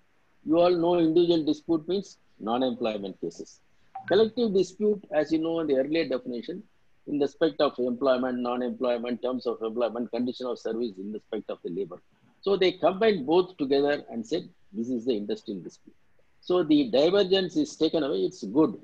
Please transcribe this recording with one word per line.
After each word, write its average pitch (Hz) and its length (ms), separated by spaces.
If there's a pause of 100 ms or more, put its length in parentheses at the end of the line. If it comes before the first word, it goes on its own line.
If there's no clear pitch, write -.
(460)
You 156 120
all 175 120
know 175 280
individual 165 460
dispute 151 440
means 190 300 (200)
non-employment 113 800
cases. - 400 (480)
Collective 220 460
dispute, 196 580
as 151 200
you 160 60
know 165 220
in 160 60
the 139 100
earlier 147 320
definition, 131 540 (460)
in 147 100
respect 147 420
of 143 180
employment, 127 600
non-employment, 123 840
terms 127 220
of 113 160
employment, 113 520
condition 123 340
of 117 120
service 113 400
in 101 140
respect 107 380
of 95 140
the 95 60
labor. 87 300 (420)
So 196 140
they 180 160
combined 190 540
both 180 320
together 143 520
and 117 160
said, 175 220 (240)
"This 113 160
is 120 160
the 127 100
industrial 104 460
dispute." - 340 (460)
So 180 220
the 147 280
divergence 180 640
is 151 220
taken 160 260
away. 160 180
It's - 240
good. 120 400